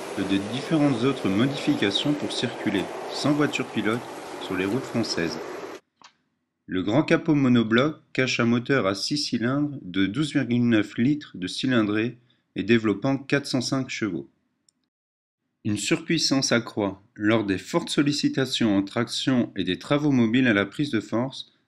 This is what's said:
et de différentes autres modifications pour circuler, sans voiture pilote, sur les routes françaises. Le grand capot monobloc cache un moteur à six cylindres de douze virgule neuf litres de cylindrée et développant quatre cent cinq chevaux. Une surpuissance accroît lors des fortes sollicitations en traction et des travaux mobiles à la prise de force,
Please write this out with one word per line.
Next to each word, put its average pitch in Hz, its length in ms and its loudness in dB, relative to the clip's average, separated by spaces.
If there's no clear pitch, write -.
et 98 60 -2
de 95 180 2
différentes 139 520 2
autres 127 260 0
modifications 131 840 0
pour 101 180 -4
circuler, 101 500 -2
sans - 220 0
voiture 143 340 0
pilote, 110 340 -2
sur - 140 -6
les 92 100 0
routes 113 160 0
françaises. 101 560 -4
Le 92 160 -2
grand 110 220 2
capot 160 320 2
monobloc 123 640 4
cache 127 260 0
un 120 60 2
moteur 120 420 2
à 98 80 0
six 147 240 -4
cylindres 135 640 -2
de 95 240 0
douze 139 260 -2
virgule 120 340 2
neuf 107 300 2
litres 139 400 0
de 90 80 -6
cylindrée 110 720 0
et 95 80 -4
développant 110 520 2
quatre 135 300 -2
cent 127 160 -2
cinq 131 280 -4
chevaux. 85 380 -4
Une 104 120 0
surpuissance 147 760 0
accroît 110 500 -2
lors 107 280 2
des 98 140 0
fortes - 320 -2
sollicitations 135 880 2
en 101 40 4
traction 117 760 0
et 90 80 -4
des 90 120 -2
travaux 147 340 0
mobiles 123 360 4
à 113 60 4
la 101 120 4
prise 143 240 -4
de 107 120 0
force, 123 500 -6